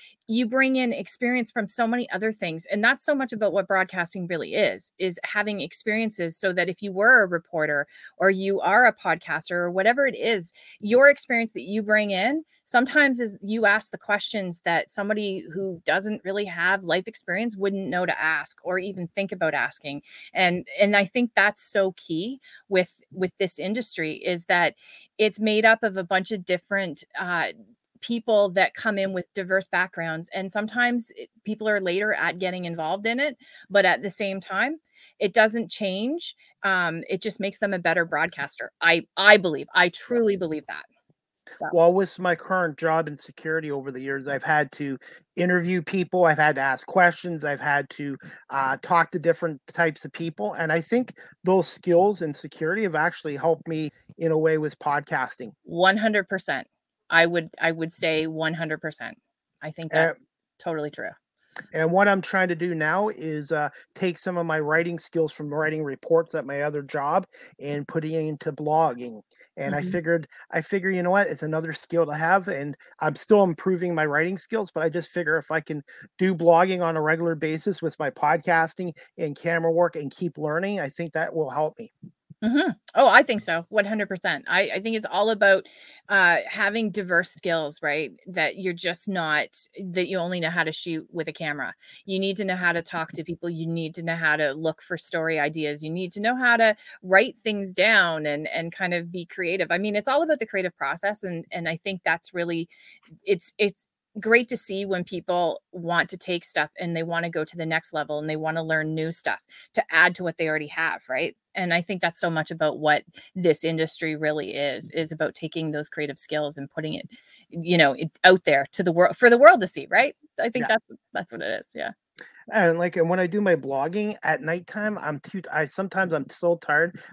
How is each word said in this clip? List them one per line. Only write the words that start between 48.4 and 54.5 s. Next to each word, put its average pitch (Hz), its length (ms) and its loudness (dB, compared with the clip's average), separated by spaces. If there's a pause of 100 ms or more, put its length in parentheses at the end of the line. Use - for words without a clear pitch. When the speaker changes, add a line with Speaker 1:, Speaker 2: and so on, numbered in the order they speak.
Speaker 2:
uh, 135 320 -2
talk 170 300 2
to 180 80 -4
different 156 480 0
types 165 360 0
of - 80 -12
people. - 420 -6
And 160 200 -2
I 165 80 2
think 240 360 -2 (280)
those 185 240 4
skills 180 520 2
in 156 120 -4
security 165 500 -4
have 175 120 -2
actually 156 420 -2
helped 160 300 0
me 156 240 -4 (260)
in 165 160 0
a 156 40 2
way 156 200 4